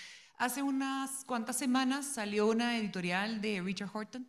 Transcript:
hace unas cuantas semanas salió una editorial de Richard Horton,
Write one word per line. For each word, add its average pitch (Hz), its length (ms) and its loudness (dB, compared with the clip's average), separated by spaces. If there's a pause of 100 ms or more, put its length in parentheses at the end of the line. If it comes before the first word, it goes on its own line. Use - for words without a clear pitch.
(380)
hace 254 260 0
unas 269 600 -2
cuantas 240 300 -2
semanas 262 520 2
salió 208 400 2
una 233 320 4
editorial 190 640 0
de 208 200 0
Richard 190 320 -4
Horton, 214 360 -8